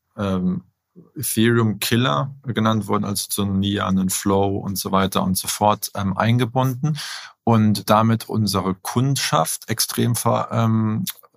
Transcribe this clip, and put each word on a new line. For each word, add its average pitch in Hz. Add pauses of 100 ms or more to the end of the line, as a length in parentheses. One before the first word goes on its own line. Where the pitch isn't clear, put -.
(180)
ähm, 92 (520)
Ethereum-Killer 120
genannt 110
wurden, 104
also 101
so 104
ein 98
Nia, 101
einen 95
Flow 98
und 98
so 95
weiter 95
und 92
so -
fort, -
ähm, 98
eingebunden 127 (440)
und 107
damit 113
unsere 95
Kundschaft -
extrem 117
ver-, 113
ähm, 113 (320)